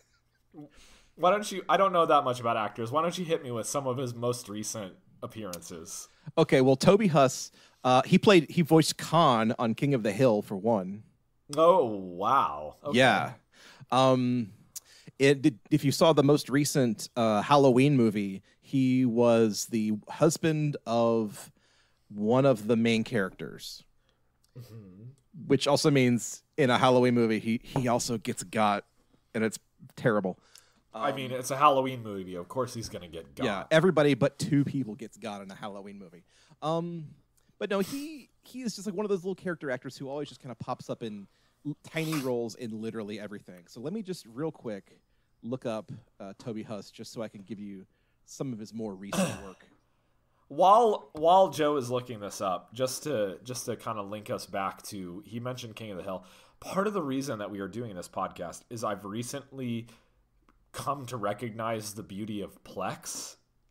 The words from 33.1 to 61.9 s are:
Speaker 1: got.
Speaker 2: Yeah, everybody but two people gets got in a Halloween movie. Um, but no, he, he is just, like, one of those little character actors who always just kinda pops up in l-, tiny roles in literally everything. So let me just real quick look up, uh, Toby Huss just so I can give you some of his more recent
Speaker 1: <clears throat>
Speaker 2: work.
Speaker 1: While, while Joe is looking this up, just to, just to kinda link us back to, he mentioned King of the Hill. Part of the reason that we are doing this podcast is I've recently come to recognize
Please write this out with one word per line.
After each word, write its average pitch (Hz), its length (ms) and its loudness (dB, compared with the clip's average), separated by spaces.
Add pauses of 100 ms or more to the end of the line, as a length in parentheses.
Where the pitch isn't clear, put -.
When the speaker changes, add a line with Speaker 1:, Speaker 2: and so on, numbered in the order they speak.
Speaker 1:
got. - 100 -4
Speaker 2:
Yeah, 101 260 -4
everybody 156 440 6
but 131 240 0
two 147 260 2
people 120 300 -6
gets 110 220 -16
got 104 260 -10
in 95 80 -16
a 95 40 -16
Halloween 101 440 -14
movie. 87 240 -20 (400)
Um, 170 420 -4 (540)
but 208 100 -6
no, 196 100 0
he, 285 500 -8 (120)
he - 220 -16
is 226 120 -8
just, 196 120 -12
like, 190 80 -8
one 214 100 -2
of 196 40 -6
those 190 140 -2
little 185 120 -6
character 160 360 -8
actors 127 240 -8
who 135 140 -12
always 143 180 -8
just - 140 -20
kinda 127 140 -14
pops - 340 -10
up 123 140 -8
in 104 240 -12 (380)
l-, 147 180 -8
tiny 160 320 -6
roles 123 400 -4
in 110 260 -10
literally 107 380 -8
everything. 95 480 -16
So - 120 -20
let 180 140 -8
me 226 80 -6
just 180 240 -10
real 147 260 -8
quick - 480 -12 (460)
look 127 200 -8
up, 110 260 -6 (300)
uh, 98 180 -14
Toby 110 240 -10
Huss 101 260 -12
just - 220 -18
so 120 100 -12
I 107 60 -8
can 104 140 -18
give 95 180 -14
you 98 260 -14 (400)
some 139 280 -8
of 104 60 -10
his 107 140 -14
more 110 220 -8
recent 101 480 -4
Speaker 1:
<clears throat> - 20 -18
Speaker 2:
work. 95 200 -20 (840)
Speaker 1:
While, 202 680 4
while 175 360 6
Joe 147 280 0
is 120 120 -4
looking 123 320 -6
this 98 180 -10
up, 95 340 -4
just 127 300 -4
to, 104 400 -2
just 120 220 -10
to 113 100 -4
kinda 107 280 -8
link 104 260 -10
us 98 160 -6
back 95 380 -6
to, 92 420 -12
he 113 160 -12
mentioned 120 340 -10
King 110 160 -14
of 95 60 -10
the 87 60 -10
Hill. 95 200 -10 (380)
Part 190 260 -4
of 214 60 -4
the 196 80 -2
reason 135 380 -6
that 101 120 -8
we 101 80 -10
are 98 80 -6
doing 110 280 -10
this 87 120 -12
podcast 90 640 -8
is 120 160 -10
I've 101 180 -6
recently 120 840 -8 (840)
come 139 360 -6
to 127 100 -8
recognize 107 760 -6